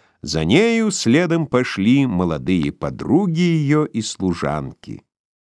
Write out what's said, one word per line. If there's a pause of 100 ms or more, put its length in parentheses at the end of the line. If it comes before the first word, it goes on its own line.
(220)
За
нею
следом
пошли
молодые
подруги
ее
и
служанки. (360)